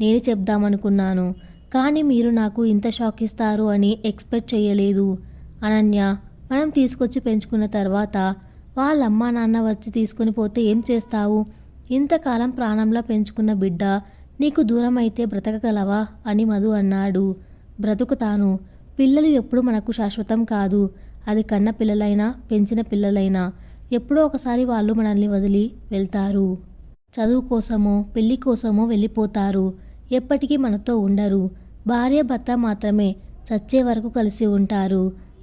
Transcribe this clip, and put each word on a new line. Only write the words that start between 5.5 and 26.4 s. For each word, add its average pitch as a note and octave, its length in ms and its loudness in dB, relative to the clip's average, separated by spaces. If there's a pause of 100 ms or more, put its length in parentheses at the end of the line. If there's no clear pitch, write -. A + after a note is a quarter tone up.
అనన్య, G#3 520 2 (360)
మనం D4 160 0
తీసుకొచ్చి B3+ 520 0
పెంచుకున్న G#3+ 460 0
తర్వాత G3+ 500 -2 (640)
వాళ్ళమ్మా A#3+ 520 2
నాన్న A3+ 300 0
వచ్చి A3 300 -2
తీసుకొని A3 400 -2
పోతే G#3+ 320 -2
ఏం A3 280 2
చేస్తావు? G#3+ 560 0 (440)
ఇంతకాలం C4+ 600 0
ప్రాణంలా A3 500 0
పెంచుకున్న G#3+ 520 0
బిడ్డ F#3+ 320 0 (560)
నీకు D4 220 2
దూరం A#3+ 360 2
అయితే A#3 260 0
బ్రతకగలవా G#3+ 800 -2 (200)
అని G#3+ 180 2
మధు G#3+ 240 0
అన్నాడు. G3 680 0 (440)
బ్రతుకుతాను. G#3 800 0 (400)
పిల్లలు C#4 280 4
ఎప్పుడు B3+ 340 2
మనకు A#3 320 0
శాశ్వతం A3 520 -2
కాదు. G3+ 460 0 (380)
అది G#3+ 140 0
కన్న G#3+ 280 0
పిల్లలైనా, G#3 640 0 (160)
పెంచిన G#3+ 300 2
పిల్లలైనా. G3 720 0 (400)
ఎప్పుడో C#4+ 320 2
ఒకసారి B3+ 400 -2
వాళ్ళు A3+ 280 0
మనల్ని G#3 360 2
వదిలి G3+ 440 0 (180)
వెళ్తారు. G3 680 -2 (500)